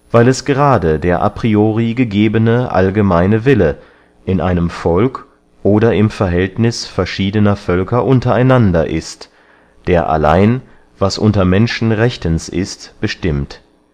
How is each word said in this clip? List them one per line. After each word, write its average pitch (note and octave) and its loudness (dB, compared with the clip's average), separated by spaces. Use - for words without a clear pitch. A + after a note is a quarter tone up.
weil A#2 4
es C3 0
gerade B2 0
der F2 0
a G#2 0
priori A2 0
gegebene A2+ 0
allgemeine G2 2
Wille G2+ 2
in F#2 -2
einem F2 -2
Volk F#2+ -2
oder G#2 2
im G#2 2
Verhältnis G2 -2
verschiedener G2 -2
Völker F#2+ -2
untereinander B2 2
ist, - -10
der F2 0
allein, E2+ 2
was G2 -2
unter G#2 2
Menschen A2 0
rechtens G#2 -2
ist, - -8
bestimmt. D2+ -6